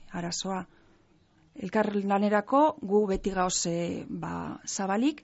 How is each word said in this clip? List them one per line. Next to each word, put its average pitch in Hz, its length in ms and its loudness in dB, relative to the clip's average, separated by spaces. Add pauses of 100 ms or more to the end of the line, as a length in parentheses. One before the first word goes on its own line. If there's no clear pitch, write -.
(120)
arazoa. 185 500 -6 (920)
Elkarlanerako 208 1040 2 (200)
gu 208 260 4
beti 190 240 -2
gauz, 185 360 0
eh, 170 420 -4
ba, 170 580 -8
zabalik, 214 580 0